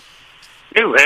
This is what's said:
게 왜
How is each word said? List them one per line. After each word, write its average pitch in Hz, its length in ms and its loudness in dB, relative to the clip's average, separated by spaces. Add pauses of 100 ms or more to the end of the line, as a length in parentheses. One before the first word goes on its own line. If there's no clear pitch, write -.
(760)
게 220 80 -2
왜 139 240 0